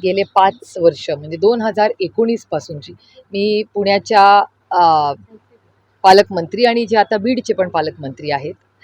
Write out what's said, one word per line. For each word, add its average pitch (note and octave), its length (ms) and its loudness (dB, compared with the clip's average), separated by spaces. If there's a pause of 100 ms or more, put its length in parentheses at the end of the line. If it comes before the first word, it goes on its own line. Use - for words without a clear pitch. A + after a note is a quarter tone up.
गेले F#3+ 200 -2
पाच G3 580 -2
वर्ष, E3 300 0
म्हणजे D3+ 260 -10
दोन A3 260 0
हजार G#3+ 380 -2
एकोणीस A3+ 460 -4
पासूनची, D#3 460 -10 (400)
मी G#3 300 -2 (120)
पुण्याच्या, G3+ 680 4 (260)
अ, D#3+ 420 2 (880)
पालकमंत्री G3 640 2
आणि A#3 220 0
जे G#3+ 100 -2
आता G#3 200 2
बीडचे A3 380 -4
पण F#3 140 -2
पालकमंत्री D3+ 640 -6
आहेत, C#3+ 240 -6 (300)